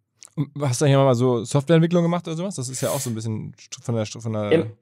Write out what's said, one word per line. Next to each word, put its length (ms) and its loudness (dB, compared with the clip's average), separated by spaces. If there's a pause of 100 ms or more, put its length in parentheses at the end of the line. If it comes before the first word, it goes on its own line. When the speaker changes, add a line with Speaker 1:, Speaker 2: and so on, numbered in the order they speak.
(340)
Speaker 1:
Und 160 -4 (100)
hast 220 -2
du 40 4
hier 120 6
mal 160 6
so 300 2
Softwareentwicklung 580 2
gemacht 240 -2
oder 100 -8
sowas? 200 -8
Das 120 -8
ist 120 -10
ja 100 0
auch 80 -2
so 100 -6
ein 60 -4
bisschen 400 -6
st-, 280 -20
von 120 -4
der 100 0
st-, 160 -12
von 120 -6
der 180 -2
Speaker 2:
Im, 320 2